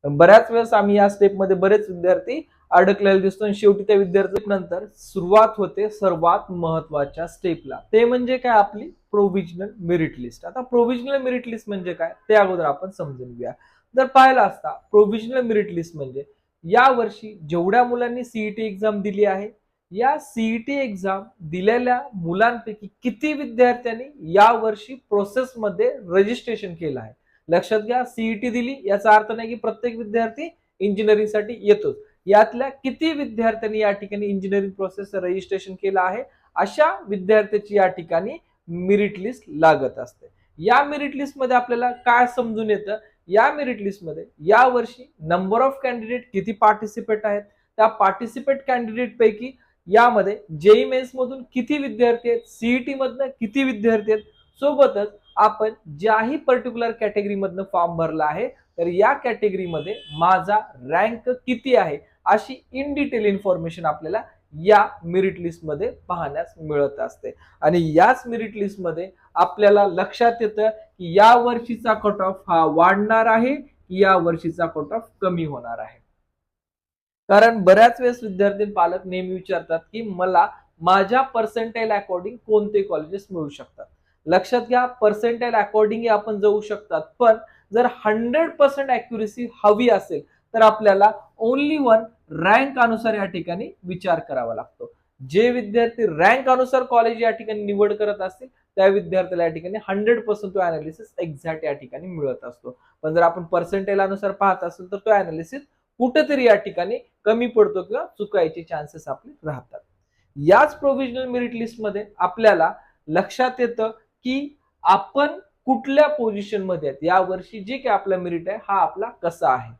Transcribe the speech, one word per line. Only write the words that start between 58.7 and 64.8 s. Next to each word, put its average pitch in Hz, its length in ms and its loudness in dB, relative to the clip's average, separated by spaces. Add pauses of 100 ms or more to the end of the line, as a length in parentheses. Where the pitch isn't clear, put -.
या 196 280 2
कॅटेगरी 202 520 -4
मध्ये 165 280 -6 (240)
माझा 185 400 2 (280)
रँक 214 420 -2
किती 247 480 -2
आहे, 170 220 0 (280)
अशी 220 280 0 (200)
in 277 200 -6
detail 247 320 -2
इन्फॉर्मेशन 180 600 -4
आपल्याला 156 360 -6 (320)
या 202 320 4 (180)